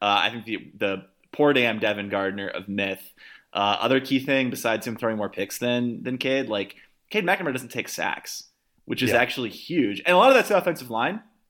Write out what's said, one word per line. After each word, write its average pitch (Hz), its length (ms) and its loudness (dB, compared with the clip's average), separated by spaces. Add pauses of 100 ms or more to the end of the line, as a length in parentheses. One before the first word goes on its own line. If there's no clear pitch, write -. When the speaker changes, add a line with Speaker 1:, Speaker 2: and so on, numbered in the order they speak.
Speaker 1:
Uh, 101 220 4
I 101 80 0
think 113 140 -10
the, 110 320 -8
the 98 300 -2 (240)
poor 147 220 4
damn 120 260 2
Devin 104 300 0
Gardner 98 400 -2
of 95 200 -8
myth. 98 440 -4 (400)
Uh, 101 280 2
other 131 200 4
key 135 180 0
thing 131 320 0
besides 110 360 -2
him 113 100 -6
throwing 113 220 -2
more 101 100 -4
picks 95 300 -6
than, 120 440 -2
than 127 160 -6
Cade, 135 300 0
like, 101 280 -4 (340)
Cade 214 140 -2
McNamara 180 280 0
doesn't 127 160 -6
take 117 200 -8
sacks, - 560 -8 (420)
which 120 160 -4
is 123 80 2
Speaker 2:
Yeah. 117 80 6
Speaker 1:
actually 123 320 0
huge. 117 540 -2
And 180 100 4
a - 20 8
lot 233 140 8
of 269 40 6
that's 233 140 4
the 208 80 4
offensive 160 340 -2
line 135 320 -2 (280)